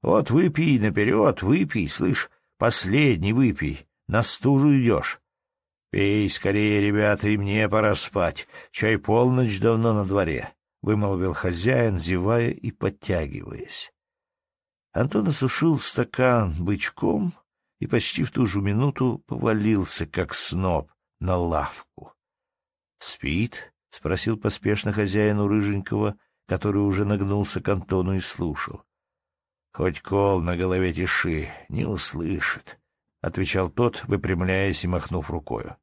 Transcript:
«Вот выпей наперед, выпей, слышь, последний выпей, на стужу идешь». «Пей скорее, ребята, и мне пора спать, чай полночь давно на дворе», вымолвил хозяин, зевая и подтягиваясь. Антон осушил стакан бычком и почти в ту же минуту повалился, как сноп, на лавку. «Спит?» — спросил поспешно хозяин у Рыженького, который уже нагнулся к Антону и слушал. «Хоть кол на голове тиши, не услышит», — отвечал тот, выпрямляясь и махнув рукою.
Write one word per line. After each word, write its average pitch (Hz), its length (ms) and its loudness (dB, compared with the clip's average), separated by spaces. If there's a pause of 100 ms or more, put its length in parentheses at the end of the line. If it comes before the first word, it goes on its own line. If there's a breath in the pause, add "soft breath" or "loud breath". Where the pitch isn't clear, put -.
«Вот 107 300 2
выпей 151 480 4
наперед, 107 640 2
выпей, 123 440 2
слышь, - 440 -2 (260)
последний 110 760 2
выпей, 92 540 0 (200)
на 110 160 2
стужу 139 520 4
идешь». 117 460 0 (680)
«Пей 101 380 2
скорее, 104 520 2
ребята, 104 480 2
и 107 80 2
мне 101 320 0
пора 107 260 2
спать, - 520 -2 (240 loud breath)
чай 110 260 0
полночь 117 640 2
давно 113 320 2
на 104 120 0
дворе», 92 480 -2 (280)
вымолвил 98 520 0
хозяин, 101 640 0
зевая 95 520 0
и - 220 -6
подтягиваясь. - 1200 -6 (1000)
Антон 185 380 0
осушил 147 480 2
стакан 120 840 0
бычком 104 720 -2 (460)
и - 80 -6
почти - 360 0
в 113 80 -4
ту 127 140 0
же 101 160 0
минуту 120 640 0
повалился, 107 800 0
как 90 280 -4
сноп, 87 580 -2 (300)
на 90 160 0
лавку. - 760 -4 (840)
«Спит?» — - 760 -4 (160)
спросил 95 480 -4
поспешно 104 540 -2
хозяин 104 480 0
у 101 80 2
Рыженького, 104 680 0 (280 soft breath)
который 101 360 -2
уже 101 240 0
нагнулся 101 560 0
к - 80 -4
Антону 95 460 0
и 95 40 -2
слушал. - 640 -6 (920)
«Хоть 87 280 -2
кол 98 400 2
на 87 160 -2
голове 92 360 0
тиши, 82 600 -2 (160)
не - 160 -4
услышит», — - 920 -4 (420)
отвечал 92 480 -2
тот, 120 360 -2
выпрямляясь 95 800 0
и 90 60 -2
махнув 87 400 -4
рукою. - 540 -8